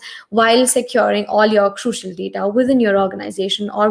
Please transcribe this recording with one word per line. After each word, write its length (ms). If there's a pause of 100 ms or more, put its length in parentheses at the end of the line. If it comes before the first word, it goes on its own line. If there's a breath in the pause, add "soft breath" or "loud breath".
(300 loud breath)
while 360
securing 600
all 180
your 300
crucial 400
data 340
within 320
your 160
organization 720
or 220